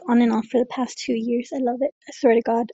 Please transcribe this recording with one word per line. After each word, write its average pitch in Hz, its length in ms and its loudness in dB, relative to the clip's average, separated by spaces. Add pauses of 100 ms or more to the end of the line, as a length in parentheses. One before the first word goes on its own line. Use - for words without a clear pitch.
on 240 140 4
and 233 100 4
off 220 160 -2
for 247 120 0
the 247 80 2
past - 300 -6
two - 160 -4
years. 233 400 -2
I 285 60 -4
love 247 220 -2
it. 285 100 -2 (160)
I - 60 -14
swear 240 200 4
to 233 80 4
God, 233 320 -2